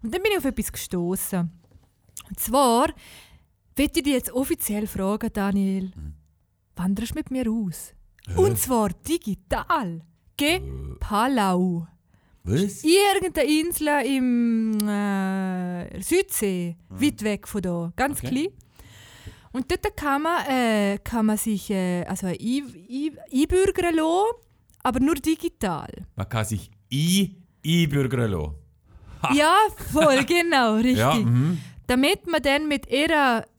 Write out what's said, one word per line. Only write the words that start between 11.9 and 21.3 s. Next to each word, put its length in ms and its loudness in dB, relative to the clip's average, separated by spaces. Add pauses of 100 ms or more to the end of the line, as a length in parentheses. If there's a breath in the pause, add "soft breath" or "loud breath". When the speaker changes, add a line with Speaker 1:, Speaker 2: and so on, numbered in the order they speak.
Speaker 2:
Was? 360 0
Speaker 1:
Irgendeine 680 4
Insel 380 0 (180)
im, 800 0
äh, 1120 -4
Südsee, 760 -2 (140)
Speaker 2:
Mhm. 120 -6
Speaker 1:
weit 220 0
weg 240 -4
von 160 -4
da, 320 -4
ganz 240 -2
Speaker 2:
Okay. 80 -8
Speaker 1:
klein. 200 -2 (1040 loud breath)
Und 200 -6
dort 260 -4
kann 240 -2
man, 260 -2
äh, 560 2
kann 220 0
man 120 2